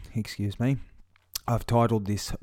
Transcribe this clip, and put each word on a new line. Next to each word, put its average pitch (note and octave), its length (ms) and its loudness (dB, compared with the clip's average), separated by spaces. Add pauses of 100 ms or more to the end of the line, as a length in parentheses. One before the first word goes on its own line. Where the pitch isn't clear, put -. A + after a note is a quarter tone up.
(140)
excuse G2+ 460 -4
me, C3 160 4 (720)
I've A#2 200 0
titled A#2 400 4
this G2+ 260 -2 (100)